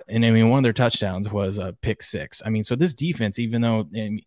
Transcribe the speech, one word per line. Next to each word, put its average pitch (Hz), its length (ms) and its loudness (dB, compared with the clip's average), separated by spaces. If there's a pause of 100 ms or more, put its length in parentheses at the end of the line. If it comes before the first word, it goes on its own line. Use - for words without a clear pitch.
And 113 160 2
I 113 60 6
mean, 113 180 6
one 131 80 4
of 139 60 4
their 117 100 2
touchdowns 101 560 -2
was 101 300 -2
a 92 220 -8
pick - 200 -2
six. - 420 -8
I 110 60 -6
mean, 110 140 0
so - 120 -4
this 156 200 0
defense, 120 420 -2
even 117 240 -2
though 113 300 0
they, 107 360 -6